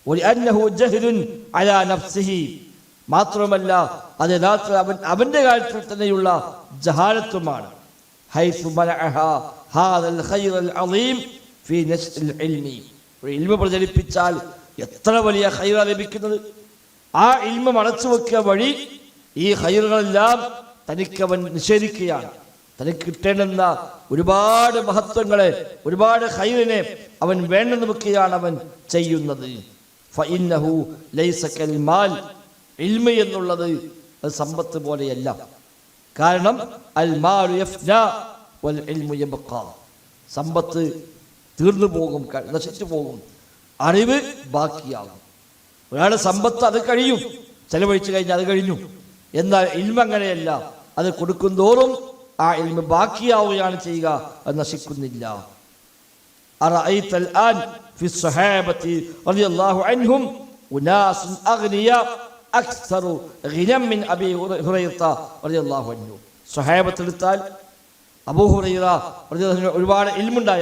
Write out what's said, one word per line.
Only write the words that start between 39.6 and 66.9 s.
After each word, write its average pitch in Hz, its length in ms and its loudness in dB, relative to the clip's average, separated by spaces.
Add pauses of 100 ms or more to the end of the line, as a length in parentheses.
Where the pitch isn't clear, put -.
സമ്പത്ത് 165 680 -4 (580)
തീർന്നു 196 260 4
പോകും, 151 480 -4
ക-, 135 160 -8
നശിച്ചു 165 340 -8
പോകും, 147 380 -8 (580)
അറിവ് 214 400 4 (260)
ബാക്കിയാകും. 131 720 -6 (720)
ഒരാളുടെ 185 240 2
സമ്പത്ത് 214 480 0
അത് 233 240 0
കഴിയും, 247 320 2 (500)
ചെലവഴിച്ചു 196 420 0
കഴിഞ്ഞാൽ 180 260 0
അത് 180 100 -2
കഴിഞ്ഞു. 190 400 -2 (460)
എന്നാൽ 185 380 2
ഇൽമ് 208 280 0
അങ്ങനെയല്ല, 175 720 -2 (260)
അത് 180 160 -2
കൊടുക്കുന്തോറും 196 1000 2 (240)
ആ 160 100 2 (140)
ഇൽമ് 165 200 -2 (120)
ബാക്കിയാവുകയാണ് 202 840 2
ചെയ്യുക, 170 280 -4 (380)
അത് 147 160 -4
നശിക്കുന്നില്ല. 139 640 -10 (1400)
أرأيت 175 520 0 (100)
الآن 196 340 2 (420)
في 175 140 -4
الصحابة 180 720 0 (440)
رضي 196 180 2
الله 185 380 2
عنهم 247 380 2 (500)
أناس 180 480 2 (320)
أغنياء 220 540 2 (480)
أكثر 233 500 -2 (500)
غنى 190 220 2 (160)
من 208 80 -2 (140)
أبي 185 160 -2 (360)
هريرة 180 360 -2 (420)
رضي 160 200 -2
الله 139 200 -4 (100)
عنه. 107 160 -14 (440)
സ്വഹാബത്തെടുത്താൽ 180 840 0 (880)